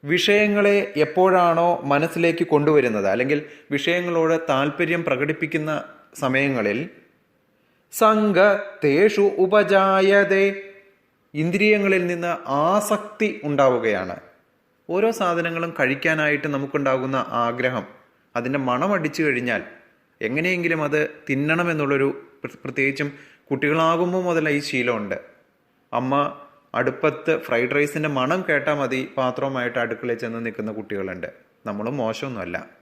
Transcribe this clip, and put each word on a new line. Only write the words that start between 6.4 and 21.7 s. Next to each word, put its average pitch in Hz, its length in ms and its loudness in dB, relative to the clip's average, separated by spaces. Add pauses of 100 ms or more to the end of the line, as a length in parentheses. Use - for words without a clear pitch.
സംഗത്തേഷു 202 1300 4
ഉപജായതേ, 196 1400 4 (720)
ഇന്ദ്രിയങ്ങളിൽ 190 720 2
നിന്ന് 170 420 -4
ആസക്തി 202 960 0
ഉണ്ടാവുകയാണ്. 117 720 2 (760)
ഓരോ 202 200 0
സാധനങ്ങളും 170 720 -2
കഴിക്കാനായിട്ട് 147 680 0
നമുക്കുണ്ടാകുന്ന 135 680 -2
ആഗ്രഹം, 120 680 -2 (500)
അതിൻ്റെ 127 220 -2
മണം 135 340 0
അടിച്ചു 165 300 -2
കഴിഞ്ഞാൽ 123 400 0 (580)
എങ്ങനെയെങ്കിലും 165 600 -2
അത് 147 280 -2 (200)
തിന്നണമെന്നുള്ളൊരു 143 1000 0 (160)